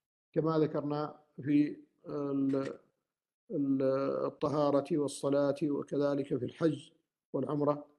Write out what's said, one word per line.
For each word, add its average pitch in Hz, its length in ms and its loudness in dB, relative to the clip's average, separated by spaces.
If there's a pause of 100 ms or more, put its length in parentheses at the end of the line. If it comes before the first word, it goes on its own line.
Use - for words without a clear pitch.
(320)
كما 160 260 2
ذكرنا 147 640 0 (220)
في 147 380 2 (260)
ال-، 139 720 -2 (720)
ال-، 139 320 0 (440)
الطهارة 143 720 0
والصلاة، 139 640 0
وكذلك 143 720 -2
في 123 80 -4
الحج 147 460 -2 (420)
والعمرة. 143 540 0 (120)